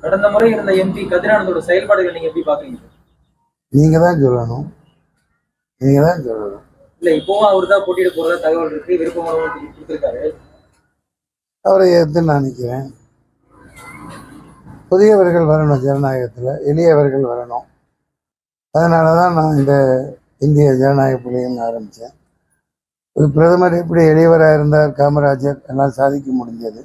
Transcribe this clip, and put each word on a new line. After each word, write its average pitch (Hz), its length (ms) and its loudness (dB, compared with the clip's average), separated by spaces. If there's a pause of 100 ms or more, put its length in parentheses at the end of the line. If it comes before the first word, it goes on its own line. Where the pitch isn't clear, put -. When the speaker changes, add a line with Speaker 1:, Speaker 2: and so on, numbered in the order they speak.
Speaker 1:
கடந்த 196 300 0
முறை 220 200 4
இருந்த 202 180 -2 (100)
எம் 190 140 -2
பி 202 60 -8 (100)
கதிரானந்தோட 185 580 0
செயல்பாடுகளை 190 460 0
நீங்க 165 140 -6
எப்படி 160 200 -6
பாக்குறீங்க? 143 300 -6 (960)
Speaker 2:
நீங்க 156 300 4
தான் 175 180 2
சொல்லணும், 123 460 -2 (1120)
நீங்க 139 240 4
தான் 170 220 0
சொல்லணும். 107 360 -10 (380)
Speaker 1:
இல்ல, 175 160 0
இப்பவும் 202 320 0
அவர் 190 220 2
தான் 196 140 2
போட்டியிட 180 300 -2
போறதா 165 300 -4
தகவல் 160 280 -2
இருக்கு, 151 280 -6
விருப்பமானவங்க 160 760 -6
கொடுத்திருக்காரு. 156 480 -8 (1400)
Speaker 2:
அவரை 190 200 4 (120)
எதிர்த்து 165 320 0
நான் 143 180 0
நிக்கிறேன். 123 400 -8 (2000)
புதியவர்கள் 180 600 4
வரணும், 151 340 2
ஜனநாயகத்துல 131 720 -4 (160)
எளியவர்கள் 147 600 2
வரணும். 120 340 -10 (1120)
அதனாலதான் 165 600 2
நான் 156 220 0
இந்த 139 160 2 (680)
இந்திய 147 240 4 (120)
ஜனநாயக 135 440 2
புலிகள்னு 123 420 -6
ஆரம்பிச்சேன். 110 480 -12 (1000)
ஒரு 151 200 0
பிரதமர் 170 460 2
எப்படி 165 200 -2 (120)
எளியவரா 160 440 4
இருந்தார் 151 420 2
காமராஜர், 143 600 0 (120)
எல்லாம் 135 280 -2
சாதிக்க 139 280 -2 (120)
முடிஞ்சது. 117 460 -12